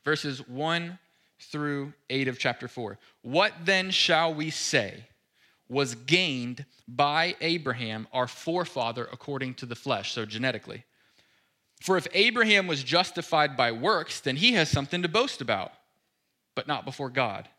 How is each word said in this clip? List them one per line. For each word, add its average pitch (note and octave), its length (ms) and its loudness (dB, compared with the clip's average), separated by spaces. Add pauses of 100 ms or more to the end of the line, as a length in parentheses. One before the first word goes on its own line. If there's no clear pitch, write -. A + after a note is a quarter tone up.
Verses C#3+ 460 -2
one E3+ 500 -4 (400)
through D3 540 -6 (180)
eight C3+ 160 0
of B2 100 -2
chapter B2 300 -2
four. A2 320 -10 (240)
"What F3 300 2 (120)
then F#3 280 2
shall E3 420 4
we D3+ 160 -4
say A2 540 -2 (640)
was B2+ 260 0
gained C3 720 0 (240)
by D3 520 2
Abraham, B2 720 -4
our B2+ 140 2
forefather, B2 880 -4
according C3 420 -6
to B2+ 120 -12
the A#2 100 -10
flesh?" A2 340 -2
So A2+ 140 -4
genetically. A2+ 600 -6 (1000)
"For F#3 160 4
if - 160 -2
Abraham G#3+ 520 4
was C#3+ 160 -2
justified D3+ 720 2
by B2 160 4
works, D#3 500 -2
then C3+ 160 -2
he A#3 180 4
has D#3+ 160 4
something D3+ 320 0
to E3+ 60 0
boast A3 340 0
about, G#2+ 320 -2 (800)
but B2+ 120 -6
not C#3 200 -4
before C3+ 240 -8
God. A#2 480 -2